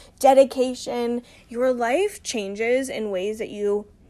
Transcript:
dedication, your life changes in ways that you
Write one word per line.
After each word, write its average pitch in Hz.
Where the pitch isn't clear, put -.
dedication, 254
your 247
life 254
changes 226
in 214
ways 202
that 220
you 208